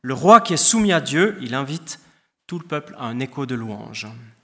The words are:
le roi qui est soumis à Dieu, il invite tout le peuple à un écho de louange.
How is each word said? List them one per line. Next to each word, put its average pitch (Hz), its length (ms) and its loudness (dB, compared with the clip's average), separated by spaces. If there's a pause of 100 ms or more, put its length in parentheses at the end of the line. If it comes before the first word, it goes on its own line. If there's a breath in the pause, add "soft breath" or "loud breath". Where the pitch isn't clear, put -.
le 131 120 -4
roi 185 260 8
qui - 140 -4
est - 20 0
soumis 208 360 4
à 165 80 2
Dieu, 170 400 0
il 120 140 -8
invite 143 460 -8 (480)
tout 175 100 -8
le 160 60 -12
peuple - 340 -10
à 127 60 -10
un 123 160 -6
écho 135 260 -6
de 127 80 -6
louange. 110 540 -10 (360)